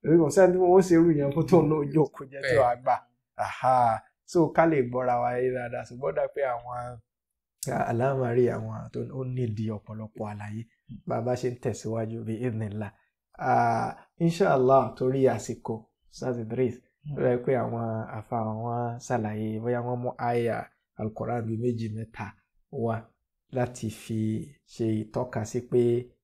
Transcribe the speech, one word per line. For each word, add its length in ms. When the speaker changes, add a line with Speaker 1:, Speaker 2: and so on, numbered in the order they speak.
Speaker 1:
Torí 140
kò 120
sẹ́ni 220
tí 60
wọ́n 140
ó 80
ṣe 140
irú 160
yẹn 220
fún 140
tóun 200
náà 180
jókòó 400
jẹ́ 180
tí 60
Speaker 2:
Bẹ́ẹ̀. 120
Speaker 1:
wàá 160
gbà. 180
Aha. 640
So, 180
ká 180
lè 140
gbọ́ra 360
wa 160
yé 200
dáadáa. 320
Ṣùgbọ́n 260
ó 40
dà 140
pé 140
àwọn, 560
ah, 240
àlámọ̀rí 600
àwọn 440
tó, 160
ó 160
nídìí 480
ọ̀pọ̀lọpọ̀ 560
àlàyé. 360
Bá 140
a 60
bá 120
ṣe 160
ń 80
tẹ̀síwájú, 680
bí 120
idhnillah. 560
Ah, 600
inshallah, 800
torí 320
àsìkò, 480
Ustaz 320
Idris, 380
Speaker 2:
Mm. 160
Speaker 1:
ó 40
dà 180
pé 160
àwọn 280
àfa 320
wọn 600
ṣàlàyé, 640
bóyá 200
wọ́n 180
mú 160
àyà 420
Al-Qur'an 440
bíi 160
méjì 300
mẹ́ta 380
wá 240
láti 380
fi 300
ṣe 240
ìtọ́ka 460
sí 160
pé 220